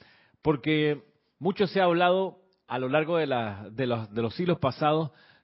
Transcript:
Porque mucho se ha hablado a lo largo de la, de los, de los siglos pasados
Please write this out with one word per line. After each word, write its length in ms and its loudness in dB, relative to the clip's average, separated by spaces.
Porque 600 0
mucho 280 0
se 120 -2
ha 60 4
hablado 560 2
a 120 -6
lo 100 -2
largo 280 2
de 100 0
la, 440 -4
de 160 -4
los, 260 -4
de 80 -2
los 140 -2
siglos 240 0
pasados 520 0